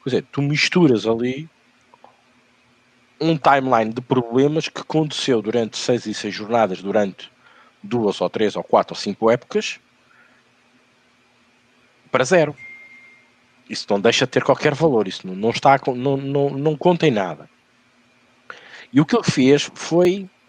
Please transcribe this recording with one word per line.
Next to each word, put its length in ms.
Quer 80
dizer, 220
tu 100
misturas 640
ali 420
um 160
timeline 560
de 80
problemas 680
que 120
aconteceu 640
durante 340
seis 300
e 80
seis 200
jornadas, 460
durante 500
duas 380
ou 100
três 260
ou 80
quatro 300
ou 60
cinco 300
épocas, 480
para 140
zero. 320
Isso 220
não 100
deixa 240
de 60
ter 120
qualquer 320
valor, 320
isso 200
não, 80
não 160
está 280
com, 160
não, 220
não, 340
não 260
conta 300
em 40
nada. 400
E 80
o 60
que 100
ele 160
fez 440
foi 520